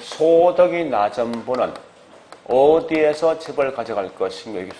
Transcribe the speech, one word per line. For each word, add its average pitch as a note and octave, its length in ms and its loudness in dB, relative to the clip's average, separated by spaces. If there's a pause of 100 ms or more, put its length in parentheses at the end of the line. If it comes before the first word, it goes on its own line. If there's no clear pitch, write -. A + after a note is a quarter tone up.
소득이 E3+ 840 2
낮은 A#2 480 -2 (120)
분은 A#2 300 -4 (720)
어디에서 D#3 920 2
집을 C3+ 360 -4
가져갈 G#2+ 400 -6
것인가, F#2+ 460 -6
이게 F#2 180 -10